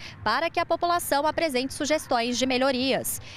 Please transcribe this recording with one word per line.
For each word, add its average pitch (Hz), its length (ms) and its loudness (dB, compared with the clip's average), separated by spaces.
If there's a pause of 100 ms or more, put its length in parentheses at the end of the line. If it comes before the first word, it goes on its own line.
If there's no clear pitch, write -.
(220)
para 269 260 2
que 339 120 0
a 330 60 0
população 339 600 0
apresente 294 480 0
sugestões 254 640 0
de 254 80 2
melhorias. 254 760 0 (160)